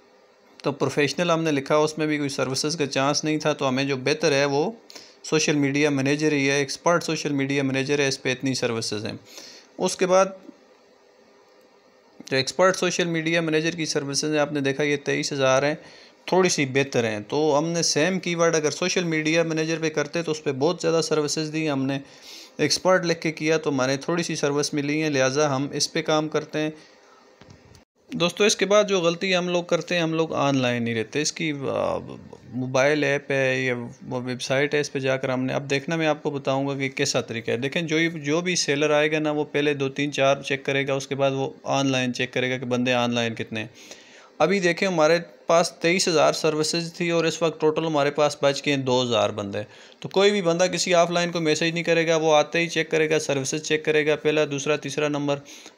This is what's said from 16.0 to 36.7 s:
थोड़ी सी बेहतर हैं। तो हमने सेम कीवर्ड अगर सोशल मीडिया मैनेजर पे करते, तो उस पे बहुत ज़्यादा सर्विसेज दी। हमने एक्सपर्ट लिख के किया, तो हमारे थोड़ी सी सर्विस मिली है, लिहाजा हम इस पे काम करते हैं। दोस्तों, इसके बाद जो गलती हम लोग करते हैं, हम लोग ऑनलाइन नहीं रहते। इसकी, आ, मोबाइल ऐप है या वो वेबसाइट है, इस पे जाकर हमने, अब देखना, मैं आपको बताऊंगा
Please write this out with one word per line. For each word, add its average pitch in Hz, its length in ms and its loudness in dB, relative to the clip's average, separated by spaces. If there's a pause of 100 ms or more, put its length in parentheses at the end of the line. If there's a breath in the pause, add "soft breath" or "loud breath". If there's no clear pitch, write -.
थोड़ी 180 180 4
सी 151 160 0
बेहतर 131 380 0
हैं। 107 180 -4
तो 147 300 0
हमने 165 300 0
सेम 170 360 0
कीवर्ड 170 360 2
अगर 151 160 2
सोशल 180 340 -2
मीडिया 160 400 2
मैनेजर 160 340 -2
पे 160 120 0
करते, 151 320 -2
तो 165 80 -4
उस 151 100 -4
पे 147 120 -2
बहुत 156 280 0
ज़्यादा 165 200 2
सर्विसेज 151 480 -2
दी। 156 180 -4
हमने 135 340 -2 (600 loud breath)
एक्सपर्ट 175 440 2
लिख 165 140 0
के 165 120 -4
किया, 160 280 0
तो 156 120 -4
हमारे 131 260 0
थोड़ी 170 260 -2
सी 165 140 -4
सर्विस 147 380 -2
मिली 147 260 -2
है, 156 100 0
लिहाजा 135 380 2
हम 135 260 -2
इस 147 120 -2
पे 165 160 -4
काम 156 260 0
करते 151 300 -4
हैं। 151 140 -2 (1400 loud breath)
दोस्तों, 170 360 0
इसके - 180 2
बाद 202 220 4
जो 190 140 2
गलती 170 320 0
हम 180 160 0
लोग 175 200 0
करते 170 260 -2
हैं, 175 80 0
हम 160 120 -2
लोग 160 180 0
ऑनलाइन 127 500 2
नहीं 117 120 -2
रहते। 113 280 -2
इसकी, 156 280 -4
आ, 104 480 -2 (560)
मोबाइल 131 500 2
ऐप 143 260 -2
है 131 340 0
या 127 100 0 (300)
वो 127 160 -6
वेबसाइट 131 540 -2
है, 147 60 2
इस 143 80 -2
पे 143 120 -8
जाकर 131 300 -2
हमने, 127 220 -2
अब 135 100 -2
देखना, 139 340 -4
मैं 160 100 0
आपको 151 240 -2
बताऊंगा 139 440 -2